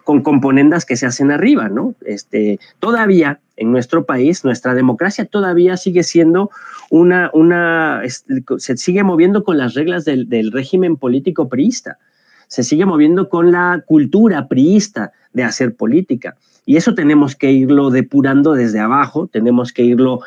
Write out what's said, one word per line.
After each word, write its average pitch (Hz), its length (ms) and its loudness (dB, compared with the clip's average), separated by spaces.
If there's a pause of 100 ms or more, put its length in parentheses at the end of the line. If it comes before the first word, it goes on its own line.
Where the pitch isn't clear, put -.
con 147 180 2
componendas 143 640 2
que 127 100 -6
se 131 120 -4
hacen 139 260 -2
arriba, 202 360 0
¿no? 147 360 -6
Este, 104 560 -4 (180)
todavía 196 600 0 (160)
en 113 160 -2
nuestro 127 340 -2
país, 139 380 0
nuestra 127 300 -2
democracia 127 500 -2
todavía 185 520 0
sigue 175 280 -2
siendo 170 460 2 (380)
una, 175 440 2
una, 165 720 0
este, 127 400 -8 (140)
se 123 180 -6
sigue 180 260 -2
moviendo 185 400 2
con 160 160 -2
las 123 160 -4
reglas 165 300 -4
del, 131 240 -4
del 110 240 -2
régimen 160 440 -2
político 135 520 -4
priista. 139 500 -4 (480)
Se - 160 -6
sigue 151 240 0
moviendo 175 420 2
con 175 220 2
la 180 340 0
cultura 160 640 2
priista 160 640 0 (220)
de 123 100 -4
hacer 123 320 -4
política. 127 640 -2 (300)
Y 139 100 4
eso 175 180 2
tenemos 147 420 2
que 135 140 0
irlo 135 400 2
depurando 139 640 2
desde 117 260 -2
abajo, 139 480 -2
tenemos 120 440 0
que 127 100 -2
irlo 123 440 2